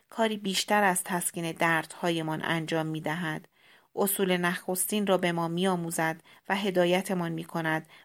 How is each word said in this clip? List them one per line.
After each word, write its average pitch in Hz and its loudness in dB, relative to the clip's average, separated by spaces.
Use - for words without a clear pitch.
کاری 220 0
بیشتر 208 2
از 180 4
تسکین 175 -4
دردهایمان 160 0
انجام 160 0
می‌دهد. 156 -4
اصول 190 2
نخستین 185 -2
را 185 6
به 180 0
ما 170 0
می‌آموزد 165 -2
و 190 0
هدایتمان 180 2
می‌کند 160 -4